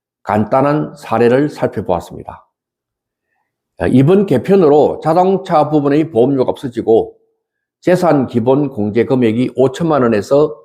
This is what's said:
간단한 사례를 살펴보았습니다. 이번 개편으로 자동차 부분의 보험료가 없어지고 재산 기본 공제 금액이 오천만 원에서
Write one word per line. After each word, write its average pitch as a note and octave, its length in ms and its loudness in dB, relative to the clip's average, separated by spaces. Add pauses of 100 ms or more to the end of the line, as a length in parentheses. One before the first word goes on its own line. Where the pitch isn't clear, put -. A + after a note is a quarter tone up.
(240)
간단한 C3+ 720 -2
사례를 B2+ 540 0
살펴보았습니다. - 1000 -8 (1400)
이번 E3+ 340 4
개편으로 D3 800 2
자동차 F3 680 0
부분의 D3 400 0
보험료가 B2+ 400 0
없어지고 A2+ 680 -2 (640)
재산 E3+ 440 2
기본 C3+ 440 0
공제 G#2+ 360 -2
금액이 A#2+ 500 0
오천만 C3+ 460 -2
원에서 B2 640 0